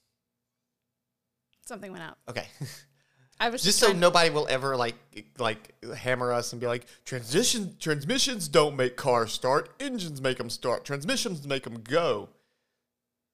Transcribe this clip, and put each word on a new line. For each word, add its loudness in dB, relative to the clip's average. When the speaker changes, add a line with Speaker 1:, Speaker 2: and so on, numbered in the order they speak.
Speaker 1:
Something -14
went -14
out. -16
Speaker 2:
Okay. -8
<laughs> -16
Speaker 1:
I 2
was -6
Speaker 2:
Just 2
Speaker 1:
just 4
Speaker 2:
so 8
Speaker 1:
trying 6
Speaker 2:
nobody 6
will 0
ever, 0
like, 0
like, -2
hammer 0
us -2
and -10
be -4
like, -2
"Transition, 0
transmissions -2
don't 4
make 0
cars 2
start. 0
Engines -6
make 0
'em -6
start. -2
Transmissions -4
make -4
'em -12
go." 0